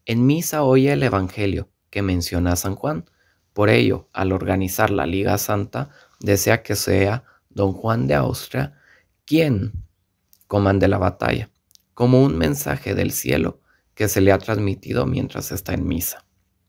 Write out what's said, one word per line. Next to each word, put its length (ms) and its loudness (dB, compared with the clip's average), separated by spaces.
en 180 0
misa 380 0
oye 300 4
el 100 0
Evangelio 680 -2
que 120 -4
menciona 500 0
a 40 2
San 180 -4
Juan. 360 -6
Por 160 2
ello, 440 2
al 200 -2
organizar 580 0
la 160 -2
Liga 320 -2
Santa, 520 -4
desea 420 2
que 120 -4
sea 500 0
don 220 0
Juan 340 -2
de 80 2
Austria 680 -4
quien 460 0
comande 420 4
la 100 2
batalla, 520 -2
como 300 4
un 160 2
mensaje 560 -2
del 160 0
cielo 500 -2
que 140 -2
se 120 0
le 120 6
ha 60 4
transmitido 680 -4
mientras 460 -6
está 220 -6
en 120 -4
misa. 380 -6